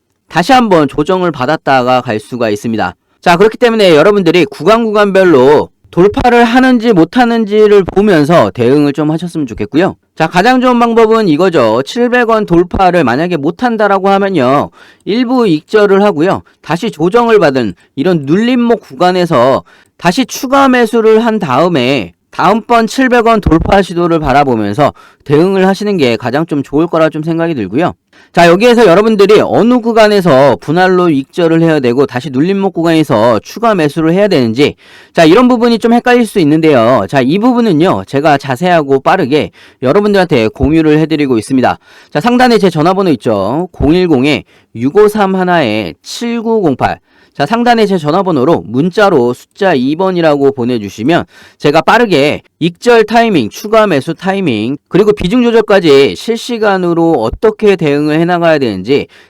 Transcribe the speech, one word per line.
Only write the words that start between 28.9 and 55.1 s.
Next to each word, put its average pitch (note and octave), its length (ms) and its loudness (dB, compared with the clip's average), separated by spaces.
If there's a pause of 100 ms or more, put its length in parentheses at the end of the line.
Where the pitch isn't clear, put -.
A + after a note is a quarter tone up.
어느 F#3 360 0
구간에서 G3+ 800 2
분할로 F3+ 480 0
익절을 D#3+ 520 -2
해야 D#3+ 180 2
되고 B2+ 260 0
다시 B2 240 -8
눌림목 F#3 440 -2
구간에서 D3 640 0
추가 A3 360 -4
매수를 D#3+ 380 -2
해야 G3 140 0
되는지, B2+ 480 0 (380)
자, E3+ 120 2
이런 B3 220 4
부분이 A#3 320 0
좀 A#3 140 0
헷갈릴 B3 320 2
수 G#3 140 -4
있는데요. C#3+ 680 2
자, C#3 120 0
이 C#3+ 180 0
부분은요, F#3+ 680 0
제가 C#3+ 300 0
자세하고 C#3 640 -2
빠르게 D3+ 500 -2 (300)
여러분들한테 F3+ 680 0
공유를 D3+ 500 0
해드리고 D3 380 -2
있습니다. A2+ 400 -2 (320)
자, - 100 -4
상단에 A#3+ 380 2
제 F#3 120 2
전화번호 F3+ 420 0
있죠. A#2+ 640 -4
공일공 D#3 500 0 (520)
육오삼 F#3+ 600 0
하나 F3+ 260 -2 (400)
칠구공팔. G#3+ 960 -4 (340)
자, - 120 -4
상단에 A#3 400 0
제 F#3+ 120 -2
전화번호로 D3+ 680 -2
문자로 C#3+ 680 0
숫자 - 400 -4
이 C3+ 220 -2
번이라고 D#3+ 560 0
보내주시면 A#2+ 720 -4 (340)
제가 D3+ 240 0
빠르게 E3+ 600 0 (180)
익절 A3 460 0
타이밍, G#3+ 440 0
추가 G#3+ 380 -2
매수 E3 260 -2
타이밍, D3 640 -4 (140)
그리고 G3+ 240 2